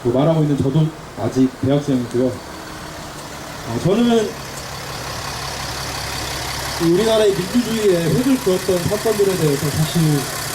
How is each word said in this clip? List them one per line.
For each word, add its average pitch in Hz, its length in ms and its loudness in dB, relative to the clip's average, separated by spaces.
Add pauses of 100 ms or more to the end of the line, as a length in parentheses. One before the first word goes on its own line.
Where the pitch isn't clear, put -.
뭐 123 100 2
말하고 156 280 4
있는 147 140 2
저도 135 300 2 (340)
아직 131 280 2 (120)
대학생이고요. 131 640 0
어, - 1600 -10
저는 226 460 4 (2500)
이 170 120 4
우리나라의 214 420 4
민주주의에 208 680 2
획을 254 340 2
그었던 185 400 0
사건들에 202 580 2
대해서 151 320 2
사실 156 320 2 (540)